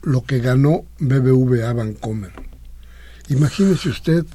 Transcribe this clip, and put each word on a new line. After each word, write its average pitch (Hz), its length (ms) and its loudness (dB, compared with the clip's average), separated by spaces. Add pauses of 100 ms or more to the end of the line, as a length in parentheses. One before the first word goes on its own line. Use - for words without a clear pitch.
lo 131 220 0
que 131 160 -2
ganó 135 460 2 (140)
B 135 200 0
B 127 120 4
V 127 340 2
A 120 80 -2
Bancomer. 110 600 -6 (960)
Imagínese 151 600 2
usted 160 460 -2